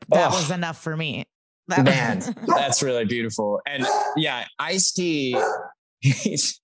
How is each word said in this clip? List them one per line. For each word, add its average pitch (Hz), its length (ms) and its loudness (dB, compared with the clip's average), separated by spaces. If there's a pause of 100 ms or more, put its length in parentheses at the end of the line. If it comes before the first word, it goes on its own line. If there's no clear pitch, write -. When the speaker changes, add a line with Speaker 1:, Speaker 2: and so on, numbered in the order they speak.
Speaker 1:
that 165 220 4
Speaker 2:
Oh. - 40 0
Speaker 1:
was 165 160 0
enough 170 300 -4
for 160 160 -4
me. 151 280 -4 (440)
That - 160 4
Speaker 2:
Man, 113 360 4 (180)
Speaker 1:
<laughs> 226 80 -6
Speaker 2:
that's 143 360 2
really 120 220 0
beautiful. 110 600 -2
And 135 220 -2 (300)
yeah, 139 260 0 (160)
Ice-T, 156 760 0 (340)
<laughs> - 300 -20
he's, 147 640 0